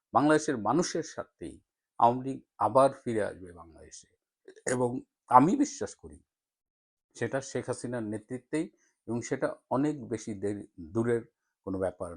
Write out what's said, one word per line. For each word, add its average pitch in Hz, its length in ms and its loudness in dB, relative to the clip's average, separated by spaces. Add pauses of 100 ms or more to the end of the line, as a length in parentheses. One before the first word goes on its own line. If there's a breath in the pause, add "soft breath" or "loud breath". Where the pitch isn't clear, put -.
(140)
বাংলাদেশের 151 440 4
মানুষের 151 460 0
স্বার্থেই - 520 -12 (440)
আওয়ামী 120 240 4
লীগ 131 160 -6 (180)
আবার 131 320 6 (120)
ফিরে 113 220 -2
আসবে 90 300 -8
বাংলাদেশে, 80 540 -20 (580)
এবং 127 240 2 (380)
আমি 127 280 10
বিশ্বাস 262 400 -2
করি 76 240 -20 (960)
সেটা 120 260 -4
শেখ 127 260 -6
হাসিনার 120 360 -6
নেতৃত্বেই, 123 640 -6 (420)
এবং 120 140 -4
সেটা 139 260 -4 (220)
অনেক 147 260 0 (120)
বেশি 110 260 -8
দেরি, 101 300 -4 (160)
দূরের 113 420 -2 (460)
কোনো 95 100 -4
ব্যাপার 92 400 -4